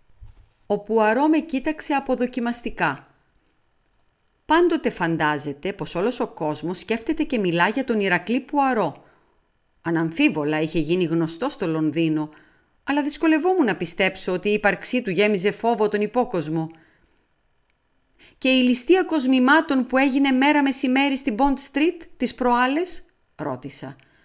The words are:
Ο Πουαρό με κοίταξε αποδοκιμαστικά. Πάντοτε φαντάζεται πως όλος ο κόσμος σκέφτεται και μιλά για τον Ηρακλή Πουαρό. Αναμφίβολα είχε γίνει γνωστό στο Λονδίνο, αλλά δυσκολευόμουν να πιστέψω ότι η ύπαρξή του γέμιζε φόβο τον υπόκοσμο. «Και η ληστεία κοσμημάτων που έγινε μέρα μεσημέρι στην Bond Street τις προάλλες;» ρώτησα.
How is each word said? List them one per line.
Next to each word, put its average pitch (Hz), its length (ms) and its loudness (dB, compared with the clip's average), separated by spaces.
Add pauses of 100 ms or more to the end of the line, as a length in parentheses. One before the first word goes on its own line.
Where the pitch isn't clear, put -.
(640)
Ο 208 140 -2
Πουαρό 220 480 2
με 311 120 4
κοίταξε 302 540 -4
αποδοκιμαστικά. 233 1080 -2 (1400)
Πάντοτε 330 440 4
φαντάζεται 151 840 -2
πως 160 220 -6
όλος 214 240 -2
ο 220 80 -2
κόσμος 156 520 -4
σκέφτεται 302 440 -2
και 254 160 -4
μιλά 175 280 2
για 240 160 -2
τον 226 160 -2
Ηρακλή 196 400 0
Πουαρό. 254 640 -2 (760)
Αναμφίβολα 165 800 0
είχε 160 180 -2
γίνει 170 240 0
γνωστό 165 460 -2
στο 202 180 -4
Λονδίνο, 156 600 0 (540)
αλλά 285 200 -2
δυσκολευόμουν 311 600 2
να 196 100 0
πιστέψω 190 560 -2
ότι 180 180 -2
η 208 40 2
ύπαρξή 208 480 0
του 240 80 -6
γέμιζε 196 420 0
φόβο 214 380 0
τον 208 120 -2
υπόκοσμο. 165 680 -2 (1700)
«Και 262 120 0
η 262 120 6
ληστεία 285 420 4
κοσμημάτων 269 840 2
που 254 120 -2
έγινε 277 340 2
μέρα 285 300 4
μεσημέρι 269 560 2
στην 220 200 -2
Bond 269 340 0
Street 330 360 -2 (100)
τις - 180 -2
προάλλες;» 254 680 0 (320)
ρώτησα. 135 600 -8 (300)